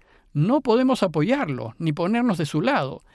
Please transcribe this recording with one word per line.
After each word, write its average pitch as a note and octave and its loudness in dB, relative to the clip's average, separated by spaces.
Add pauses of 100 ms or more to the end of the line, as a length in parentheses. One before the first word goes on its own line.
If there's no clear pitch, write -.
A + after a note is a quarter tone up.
(340)
no G#3+ 2
podemos B3+ 2
apoyarlos, D#3 -2
ni E3 -2
ponernos G3 0
de E3 -2
su D3+ -2
lado, F#3+ -2 (140)